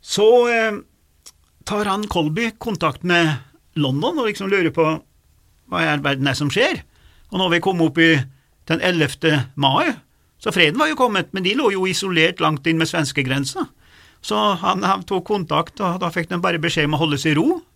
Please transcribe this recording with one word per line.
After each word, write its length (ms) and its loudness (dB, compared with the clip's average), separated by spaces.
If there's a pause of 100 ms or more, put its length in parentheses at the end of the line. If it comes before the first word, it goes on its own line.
Så, 220 0 (260)
eh, 300 0 (880)
tar 180 -2
han 240 -4
Colby 380 -4 (100)
kontakt 480 -4
med 300 2 (420)
London 400 0
og 80 -2
liksom 240 -4
lurer 240 2
på 100 2 (840)
hva 100 -2
i 80 0
all 160 0
verden 240 0
er 80 0
som 160 0
skjer. 300 0 (480)
Og 100 -4
når 140 0
vi 100 4
kom 160 0
opp 220 2
i 60 6 (600)
den 160 -2
ellevte 640 0 (100)
mai, 380 2 (480)
så 100 -4
freden 240 2
var 140 2
jo 80 -4
kommet, 340 0
men 140 -4
de 100 0
lå 160 2
jo 140 -2
isolert 560 0
langt 240 0
inn 160 2
med 80 -2
svenskegrensa. 760 -4 (520)
Så 200 -2 (200)
han, 220 0
han 260 0
tok 220 -2
kontakt, 500 -2
og 220 -2
da 80 -2
fikk 180 -6
de 140 -4
bare 180 0
beskjed 300 0
om 80 0
å 60 0
holde 180 -2
seg 100 2
i 60 2
ro. 240 0 (140)